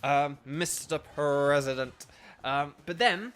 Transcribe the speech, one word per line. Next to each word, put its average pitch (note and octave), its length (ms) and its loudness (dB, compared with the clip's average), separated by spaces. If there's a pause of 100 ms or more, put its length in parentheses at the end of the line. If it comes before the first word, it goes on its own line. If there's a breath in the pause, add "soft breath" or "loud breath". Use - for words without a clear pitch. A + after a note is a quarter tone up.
Um, C#3+ 420 0
Mister D#3+ 540 -4
President. C#3+ 1080 0 (360 loud breath)
Um, C#3+ 320 -2 (100)
but E3+ 140 -8
then A3 380 2